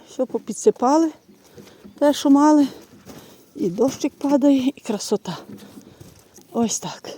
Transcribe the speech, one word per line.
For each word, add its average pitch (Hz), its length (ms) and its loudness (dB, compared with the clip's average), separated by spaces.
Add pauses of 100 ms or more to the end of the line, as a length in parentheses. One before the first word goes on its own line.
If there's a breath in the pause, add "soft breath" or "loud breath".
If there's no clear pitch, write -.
все 262 160 -4
попідсипали. 277 840 -2 (880 loud breath)
Те, 285 140 2
що - 160 -2
мали. 285 380 6 (880 loud breath)
І 196 140 -2
дощик 262 440 -2
падає, 277 640 2
і - 60 -20
красота. - 560 -6 (1120 loud breath)
Ось 226 280 -2
так. - 380 -14